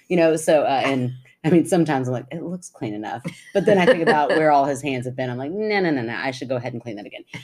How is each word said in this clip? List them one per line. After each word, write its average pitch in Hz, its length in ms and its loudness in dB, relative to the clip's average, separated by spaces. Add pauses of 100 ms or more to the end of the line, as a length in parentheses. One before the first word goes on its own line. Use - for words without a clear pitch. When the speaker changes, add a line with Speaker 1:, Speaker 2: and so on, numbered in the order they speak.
Speaker 1:
You 180 100 0
know, 160 180 4
so, 160 280 2
uh, 127 200 0
and, 127 260 0 (340)
I 156 60 0
mean, 165 140 6
sometimes 151 440 0
I'm 127 60 -2
like, 120 160 -6
"It 165 120 -10
looks 180 260 -10
clean 110 240 -8
enough." 107 300 -10 (320)
But 196 100 0
then 202 140 4
I 180 80 4
think 180 160 4
about 151 260 4
Speaker 2:
<laughs> 147 80 2
Speaker 1:
where 156 140 4
all 143 160 4
his 135 160 -4
hands 131 240 -4
have 127 100 -8
been. 127 140 -4
I'm 123 80 -6
like, 139 120 -8
"No, 208 300 -2
no, 180 100 0
no, 135 120 -2
no, 117 120 -4
I 107 160 -4
should 131 200 -8
go 131 60 -2
ahead 127 180 -6
and 117 80 -12
clean 113 140 -10
that 160 100 -14
again." - 180 -18 (200)